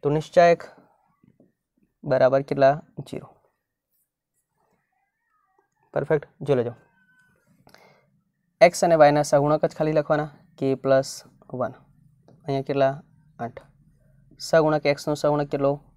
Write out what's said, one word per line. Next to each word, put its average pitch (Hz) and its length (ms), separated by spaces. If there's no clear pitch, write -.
તો 147 80
નિશ્ચાયક 170 520
બરાબર 135 380
કેટલા? 139 400
ઝીરો. - 180
પરફેક્ટ. 143 360
જો 143 140
લેજો. 120 200
એક્સ 175 240
અને 170 100
વાયના 147 280
સહગુણક 147 420
જ 151 100
ખાલી 156 180
લખવાના, 151 360
કે 135 160
પ્લસ 135 480
વન. 123 160
અહીંયા - 920
કેટલા? 139 400
આઠ. 123 220
સહગુણક 151 480
એક્સનો 143 280
સહગુણક 147 340
કેટલો? 143 320